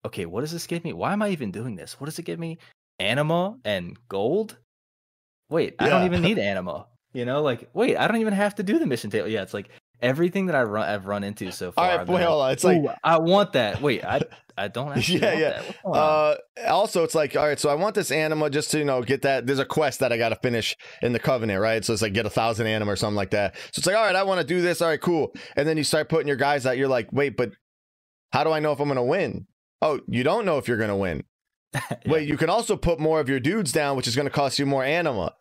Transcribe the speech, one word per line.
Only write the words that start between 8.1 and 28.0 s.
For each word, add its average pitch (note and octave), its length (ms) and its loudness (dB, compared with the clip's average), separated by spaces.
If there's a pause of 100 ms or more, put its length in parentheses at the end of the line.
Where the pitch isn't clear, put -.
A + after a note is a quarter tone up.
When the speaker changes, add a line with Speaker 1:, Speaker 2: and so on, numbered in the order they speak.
Speaker 1:
even G#3+ 120 0
have G3+ 220 0
to G#3+ 80 -6
do A3 160 2
the D#4+ 60 0
mission A#2+ 240 -2
table." G2 180 -2
Yeah, G#2+ 140 -2
it's F#2+ 120 -8
like G2+ 160 -8 (320)
everything E3+ 460 0
that D#3+ 80 0
I C3 80 4
run, G#2+ 260 0
I've G2+ 160 -4
run G2+ 180 -2
into G2+ 280 -6
so F2+ 200 -8
far, - 120 0
Speaker 2:
All F3+ 80 2
right, F3 100 0
Speaker 1:
I've B2+ 60 -6
been F3+ 80 0
Speaker 2:
wait, F3+ 60 2
Speaker 1:
like, E3+ 80 2
Speaker 2:
hold D#3 140 2
on. C3 100 2
It's C3+ 100 -2
like F3+ 140 6
Speaker 1:
"Ooh, C#3+ 120 0 (140)
I D#3+ 160 4
want F#3+ 340 4
that. A2 280 0
Wait, C3+ 220 0
I, A#2 180 -2 (180)
Speaker 2:
<laughs> - 180 -16
Speaker 1:
I G2+ 100 -4
don't B2 260 -6
actually D#3 260 0
Speaker 2:
Yeah, A3 80 2
Speaker 1:
want D#3+ 120 2
Speaker 2:
yeah. D3+ 100 2
Speaker 1:
that. - 180 -6
What's - 160 -14
going E3 160 0
on?" D3+ 360 4 (320)
Speaker 2:
Uh, - 40 2
also, F#3 320 2
it's D#3+ 120 -2
like, D3+ 200 0
all C#3+ 120 2
right, C#3+ 120 0
so D3+ 100 0
I C#3+ 60 2
want G3+ 200 -2
this F#3+ 160 -2
anima D3+ 380 2
just D3 220 -2
to, D#3 80 2
you D3 60 0
know, C3 180 2
get C3+ 200 0
that. C3 220 2
There's C3+ 140 0
a C3+ 60 0
quest D3+ 340 0
that B2 140 2
I A#2 40 0
gotta A2+ 200 0
finish A#2+ 380 -2 (260)
in B2 120 0
the A2+ 60 0
Covenant, A2+ 400 0
right? A2 240 0
So - 100 -2
it's G#2 80 -2
like, G#2+ 120 -2
get A2 120 0
a G#2 60 -2
thousand A2+ 360 0
anima G#2+ 240 0
or G2 40 0
something G#2 200 -2
like G2 160 -2
that. G2+ 240 0 (180)
So D3 60 -6
it's D3 80 0
like, F#3+ 80 2
all A3 100 4
right, F#3 100 2
I F#3+ 80 2
wanna F#3+ 200 0
do F3 180 0
this. E3+ 200 0
All E3+ 80 2
right, D3+ 120 0
cool. E3 320 0 (220)
And D3 120 2
then D#3 100 0
you D3 60 0
start D3+ 260 0
putting D#3 180 0
your C#3 100 0
guys C#3 280 2
out. B2+ 120 2
You're C3+ 100 2
like, B2 240 0
"Wait, C3+ 260 0
but B2 140 -2 (800)